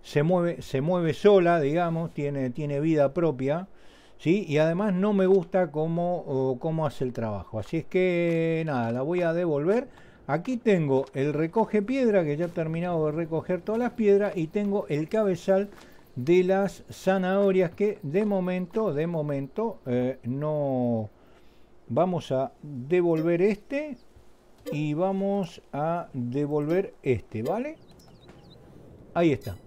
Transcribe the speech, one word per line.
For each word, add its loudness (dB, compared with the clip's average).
se 0
mueve, 0
se -4
mueve 0
sola, 6
digamos, 0
tiene, -4
tiene -4
vida 2
propia, -2
¿sí? 2
Y 2
además 2
no 2
me 4
gusta 2
cómo, -2
o -2
cómo -2
hace -4
el -4
trabajo. -6
Así -6
es -6
que, 0
nada, -2
la -2
voy -2
a 0
devolver. 0
Aquí -2
tengo 2
el 0
recoge 0
piedra, 2
que 0
ya -2
he -8
terminado -2
de 0
recoger -2
todas -4
las 0
piedras, 4
y -2
tengo -2
el -2
cabezal 0
de 4
las 0
zanahorias 2
que -2
de -2
momento, -2
de 0
momento, -4
eh, -2
no. -2
Vamos 0
a -2
devolver 0
este -4
y -2
vamos -2
a -4
devolver -2
este, -2
¿vale? -4
Ahí 4
está. -6